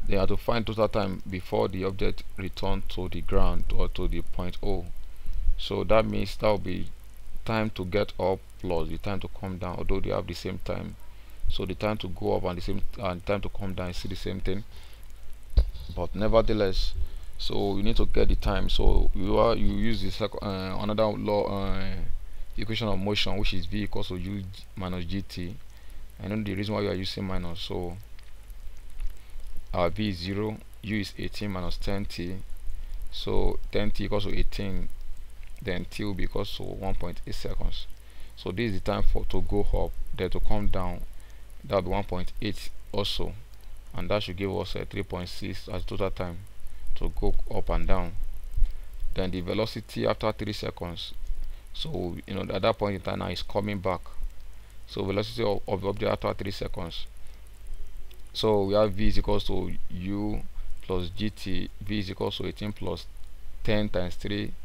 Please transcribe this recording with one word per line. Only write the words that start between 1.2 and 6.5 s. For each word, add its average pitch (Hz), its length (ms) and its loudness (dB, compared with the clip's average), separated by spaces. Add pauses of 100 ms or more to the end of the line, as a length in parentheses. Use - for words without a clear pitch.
before 107 400 -2
the 92 160 -4
object 95 400 2 (120)
return 98 540 -2
to 90 180 -4
the 87 120 -2
ground 90 540 8
or 90 140 8
to 90 200 0
the 82 140 0
point - 380 0
O. 95 260 0 (720)
So 101 280 -2
that 107 200 6
means 104 320 -2
that 107 120 2
will 104 100 2